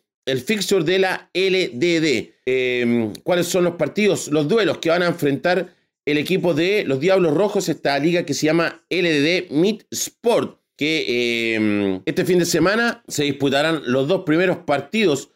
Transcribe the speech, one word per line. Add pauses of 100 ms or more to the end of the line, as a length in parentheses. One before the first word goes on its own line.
(240)
el
fixture
de
la
L
D
D, (120)
eh, (100)
¿cuáles
son
los
partidos,
los
duelos
que
van
a
enfrentar (320)
el
equipo
de
los
Diablos
Rojos,
esta
liga
que
se
llama
L
D
D
Mid
Sport? (200)
Que,
eh,
este
fin
de
semana
se
disputarán
los
dos
primeros
partidos